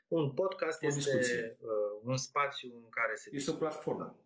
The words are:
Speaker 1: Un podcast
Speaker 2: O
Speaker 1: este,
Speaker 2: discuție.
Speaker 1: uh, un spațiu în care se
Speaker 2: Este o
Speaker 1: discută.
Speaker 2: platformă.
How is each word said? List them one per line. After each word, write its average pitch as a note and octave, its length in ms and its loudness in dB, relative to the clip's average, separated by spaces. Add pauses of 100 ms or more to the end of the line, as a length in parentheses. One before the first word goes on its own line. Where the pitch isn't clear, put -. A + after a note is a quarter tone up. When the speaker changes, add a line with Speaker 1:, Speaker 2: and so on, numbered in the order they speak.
Speaker 1:
Un D3+ 260 2
podcast F3 480 0
Speaker 2:
O D#3 40 0
Speaker 1:
este, C#3+ 120 2
Speaker 2:
discuție. B2 640 2
Speaker 1:
uh, G#2 420 0
un B2+ 140 0
spațiu C#3 580 -2
în A#2 140 -20
care A2+ 260 -2
se - 180 -10
Speaker 2:
Este C#3+ 40 -8
o - 20 -2
Speaker 1:
discută. D3+ 200 0
Speaker 2:
platformă. - 680 -2